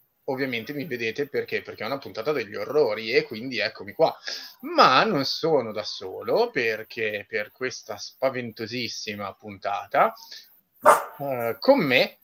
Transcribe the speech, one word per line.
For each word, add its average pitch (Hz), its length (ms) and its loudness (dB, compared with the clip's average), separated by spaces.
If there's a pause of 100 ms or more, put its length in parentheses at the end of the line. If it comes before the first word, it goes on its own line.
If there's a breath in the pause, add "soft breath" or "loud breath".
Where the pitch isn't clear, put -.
(280)
Ovviamente 131 440 -4
mi 104 140 -8
vedete 117 420 -4
perché? 113 340 -2
Perché 107 220 -10
è - 20 -4
una 139 120 -4
puntata 110 340 -4
degli 104 240 -4
orrori 113 560 0
e 151 120 6
quindi 117 360 -8
eccomi 101 320 -6
qua. 160 200 4 (600 loud breath)
Ma 170 300 8
non 160 200 0
sono 135 460 0
da 104 140 -6
solo 107 680 -2
perché 110 800 -2
per 107 240 -4
questa 120 440 -8
spaventosissima 113 1400 -6
puntata, 104 800 0 (1040 loud breath)
eh, 120 420 -2
con 277 180 8
me 156 460 4